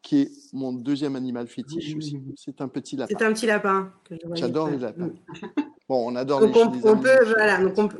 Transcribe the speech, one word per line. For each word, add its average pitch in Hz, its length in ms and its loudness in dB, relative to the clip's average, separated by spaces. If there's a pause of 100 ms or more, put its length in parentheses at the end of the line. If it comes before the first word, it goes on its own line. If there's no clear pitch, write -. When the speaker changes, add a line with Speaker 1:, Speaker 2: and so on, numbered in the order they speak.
Speaker 1:
qui 147 180 2
est 139 100 -2 (220)
mon 131 180 -6
deuxième 135 440 -4
animal 120 320 -6
fétiche 151 480 -10
aussi. 147 220 -8
Speaker 2:
Mmh. 135 200 -12
Speaker 1:
C'est - 240 -12
un 135 60 -6
petit 127 280 -10
lapin. 131 220 -4
Speaker 2:
C'est 226 80 0
un 220 80 2
petit 220 140 -4
lapin 196 440 0 (120)
que 175 120 -16
je 165 120 -14
voyais. 170 120 -6
Speaker 1:
J'adore 156 300 -2
les 143 60 -4
Speaker 2:
Ouais. 127 80 -6
Speaker 1:
lapins. 123 240 -6
Speaker 2:
Mmh. - 540 -10 (280)
Speaker 1:
Bon, 123 220 -2
on 123 40 -6
adore 131 260 0
Speaker 2:
Donc 214 140 4
Speaker 1:
les, 226 60 8
Speaker 2:
on, 226 100 4
Speaker 1:
les 254 140 -2
Speaker 2:
on 214 60 8
Speaker 1:
animaux. 214 100 4
Speaker 2:
peut, 262 240 6 (100)
voilà, 208 280 4
donc 196 360 2